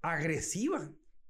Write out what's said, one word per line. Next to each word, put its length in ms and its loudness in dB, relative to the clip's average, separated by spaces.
agresiva. 880 2